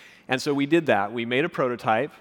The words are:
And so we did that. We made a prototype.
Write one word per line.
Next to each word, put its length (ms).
And 120
so 120
we 120
did 200
that. 260
We 140
made 200
a 40
prototype. 720